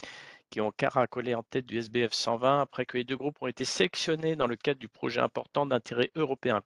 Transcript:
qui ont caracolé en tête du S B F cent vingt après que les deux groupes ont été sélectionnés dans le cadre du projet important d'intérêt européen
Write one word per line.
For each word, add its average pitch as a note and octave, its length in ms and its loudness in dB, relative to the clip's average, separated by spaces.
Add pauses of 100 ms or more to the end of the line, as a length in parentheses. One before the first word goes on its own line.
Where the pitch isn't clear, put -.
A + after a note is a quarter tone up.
(480)
qui A2 140 -2
ont G#2+ 80 0
caracolé B2 640 0
en A#2 80 -2
tête C3 240 -4
du A2+ 120 -4
S A2+ 120 -4
B A#2+ 180 2
F - 60 -6
cent A#2 240 0
vingt C3+ 240 4
après B2+ 240 -4
que - 100 -6
les B2 80 -2
deux C3 120 -4
groupes C#3 260 -6
ont C3 60 -4
été B2 180 -4
sélectionnés D#3+ 680 0
dans C#3 100 2
le A#2+ 100 0
cadre C#3 240 -2
du A2+ 80 -10
projet B2 320 -2
important B2 460 0
d'intérêt B2 480 2
européen C3 500 0